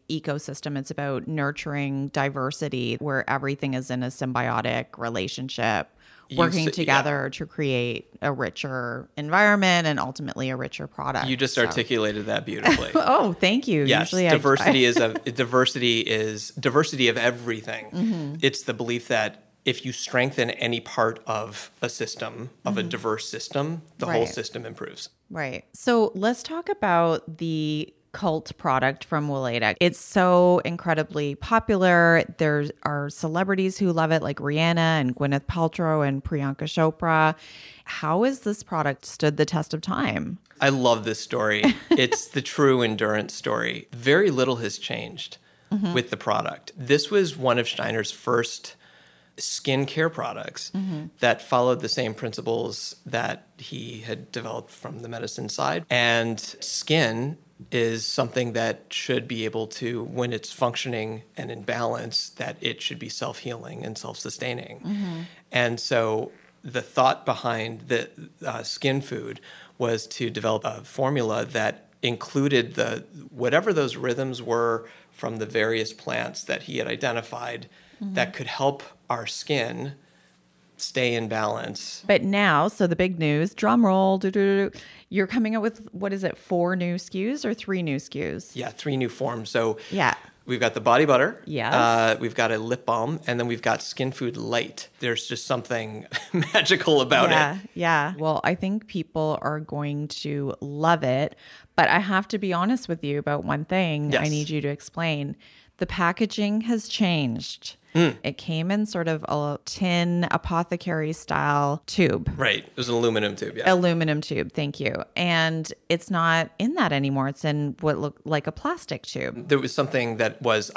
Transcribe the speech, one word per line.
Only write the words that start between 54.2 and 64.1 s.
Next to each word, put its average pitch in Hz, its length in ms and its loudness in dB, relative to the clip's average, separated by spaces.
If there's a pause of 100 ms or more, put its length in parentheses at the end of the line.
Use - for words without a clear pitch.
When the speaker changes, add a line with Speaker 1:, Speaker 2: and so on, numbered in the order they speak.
Speaker 2:
developed 117 380 -8
from - 320 -12
the 117 60 -12
medicine - 400 -8
side. 156 420 -2
And 117 480 2
skin 139 960 -2 (360)
is 113 340 0
something 123 460 -2
that 113 380 -2
should 123 360 -2
be 113 180 -6
able 110 220 -4
to, 117 380 -6
when 123 280 -4
it's 110 200 -8
functioning 117 720 -2 (140)
and - 140 -10
in 117 120 -10
balance, 117 640 -4 (140)
that 107 180 -8
it 120 200 -4
should 120 200 -6
be 117 80 -10
self-healing 120 760 -10
and 110 140 -8
self-sustaining. 120 800 -10